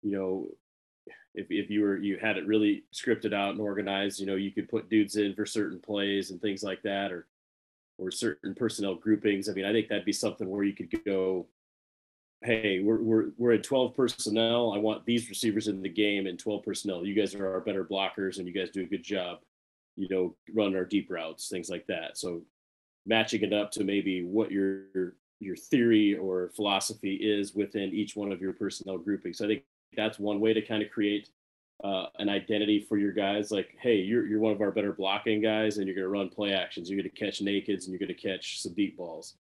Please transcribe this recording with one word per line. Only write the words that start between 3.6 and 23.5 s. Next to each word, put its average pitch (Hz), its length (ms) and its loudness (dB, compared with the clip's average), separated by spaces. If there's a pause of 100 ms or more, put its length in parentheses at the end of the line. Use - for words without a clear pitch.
organized, 98 580 -2
you 98 60 -4
know, 98 100 -2
you 98 140 -2
could 101 180 -4
put - 220 -4
dudes 107 280 4
in 101 180 2
for 104 100 -2
certain 98 340 -4
plays 101 520 -2
and 90 100 -10
things 98 220 -2
like 95 180 -4
that, 98 300 -2
or, 85 160 -10 (720)
or 92 100 -4
certain 98 460 -4
personnel 101 400 -2
groupings. 104 520 2
I 104 60 -4
mean, 95 120 -2
I 101 60 0
think 110 160 2
that'd 101 160 -2
be 101 100 0
something 98 360 -2
where 101 140 -2
you 101 100 2
could 85 180 -8 (140)
go, 95 400 0 (1000)
"Hey, 110 360 2
we're, 104 240 2
we're, 110 220 4 (120)
we're 120 140 4
in 107 100 6
twelve 127 340 2
personnel. 113 800 2
I 101 60 0
want 107 260 0
these 120 240 0
receivers 104 380 0
in 98 160 -2
the 98 60 -4
game 101 360 2
in 90 120 -4
twelve 104 260 -4
personnel. 98 420 -4
You 101 80 -2
guys 98 220 2
are 95 180 -2
our 92 80 -2
better 95 240 -2
blockers, 95 540 -2
and 90 80 -6
you 87 60 -8
guys 92 180 -4
do 98 100 -4
a 90 40 -2
good 87 180 -4
job, 90 360 -4 (560)
you 95 140 -4
know, 92 260 0 (200)
running 98 200 2
our 92 100 0
deep 98 260 0
routes," 80 380 -8
things 90 200 -6
like 87 160 -8
that. 82 320 -6
So 87 240 -6 (640)
matching 110 380 2
it 98 100 2